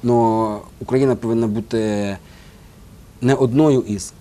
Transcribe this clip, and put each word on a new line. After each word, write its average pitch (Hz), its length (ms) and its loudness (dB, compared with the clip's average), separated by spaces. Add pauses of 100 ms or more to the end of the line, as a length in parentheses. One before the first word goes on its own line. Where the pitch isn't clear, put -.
Но 113 580 0 (200)
Україна 131 360 0
повинна 113 300 -2
бути 104 680 -4 (1040)
не 123 140 2
одною 135 460 2
із 104 400 -6